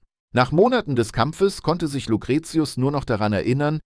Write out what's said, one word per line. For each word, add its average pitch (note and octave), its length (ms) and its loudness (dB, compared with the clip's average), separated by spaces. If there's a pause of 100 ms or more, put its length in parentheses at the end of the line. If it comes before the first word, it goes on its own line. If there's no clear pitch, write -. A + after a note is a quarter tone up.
(340)
Nach B2 160 2
Monaten G3+ 460 2
des A2+ 160 0
Kampfes E3 500 0
konnte E3+ 240 -2
sich C#3 220 -6
Lucretius C#3+ 680 -2
nur C3 140 0
noch C#3+ 140 -2
daran G#2+ 300 0
erinnern, C#3+ 520 0